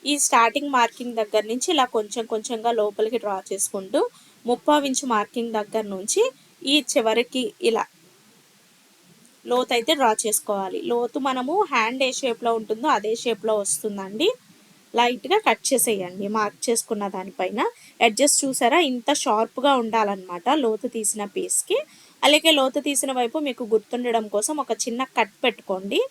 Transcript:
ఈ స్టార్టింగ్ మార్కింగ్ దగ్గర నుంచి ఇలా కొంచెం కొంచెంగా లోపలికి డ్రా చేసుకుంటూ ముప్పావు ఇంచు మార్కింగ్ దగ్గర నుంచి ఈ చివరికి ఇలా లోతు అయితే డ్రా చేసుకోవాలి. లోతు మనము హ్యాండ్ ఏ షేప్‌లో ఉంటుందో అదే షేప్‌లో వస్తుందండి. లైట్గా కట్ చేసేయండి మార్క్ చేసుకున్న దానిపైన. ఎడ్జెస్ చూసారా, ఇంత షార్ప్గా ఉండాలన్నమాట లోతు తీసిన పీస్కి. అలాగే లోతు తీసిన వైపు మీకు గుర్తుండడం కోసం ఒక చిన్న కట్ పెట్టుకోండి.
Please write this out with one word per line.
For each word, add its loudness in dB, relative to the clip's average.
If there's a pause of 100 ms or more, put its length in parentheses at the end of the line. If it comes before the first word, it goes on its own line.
(100)
ఈ 4 (120)
స్టార్టింగ్ 2
మార్కింగ్ 0
దగ్గర 0 (100)
నుంచి -2
ఇలా 4 (100)
కొంచెం -4
కొంచెంగా -4 (100)
లోపలికి 0
డ్రా -2 (140)
చేసుకుంటూ -2 (500)
ముప్పావు 2
ఇంచు -4 (100)
మార్కింగ్ -4
దగ్గర -4 (120)
నుంచి 0 (400)
ఈ 2 (160)
చివరికి 0 (240)
ఇలా 0 (1700)
లోతు 0
అయితే 0
డ్రా 4 (140)
చేసుకోవాలి. -2 (120)
లోతు -2 (100)
మనము -2 (180)
హ్యాండ్ 0
ఏ 0
షేప్‌లో -2
ఉంటుందో -4 (100)
అదే -4 (100)
షేప్‌లో -2
వస్తుందండి. -4 (720)
లైట్గా 0
కట్ 0
చేసేయండి -2 (100)
మార్క్ -2
చేసుకున్న -2 (120)
దానిపైన. -4 (460)
ఎడ్జెస్ 4
చూసారా, 2 (120)
ఇంత -2 (100)
షార్ప్గా 2 (100)
ఉండాలన్నమాట -2 (180)
లోతు -2
తీసిన -4 (100)
పీస్కి. -2 (480)
అలాగే 6
లోతు 2
తీసిన -2
వైపు 0 (100)
మీకు -6 (100)
గుర్తుండడం 0 (100)
కోసం 0 (100)
ఒక -4 (120)
చిన్న -6 (160)
కట్ -2 (100)
పెట్టుకోండి. -2 (100)